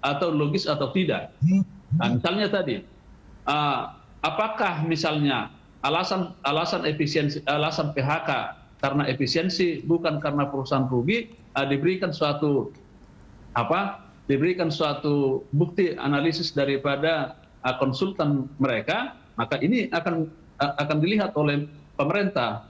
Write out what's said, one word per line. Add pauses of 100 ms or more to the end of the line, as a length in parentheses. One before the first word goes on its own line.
atau
logis
atau
tidak. (640)
Nah,
misalnya
tadi, (680)
eh, (380)
apakah
misalnya (320)
alasan,
alasan
efisiensi,
alasan
P
H (180)
K (500)
karena
efisiensi,
bukan
karena
perusahaan
rugi,
eh,
diberikan
suatu, (800)
apa, (240)
diberikan
suatu
bukti
analisis
daripada, (280)
eh,
konsultan
mereka, (200)
maka
ini
akan, (360)
eh,
akan
dilihat
oleh (320)
pemerintah.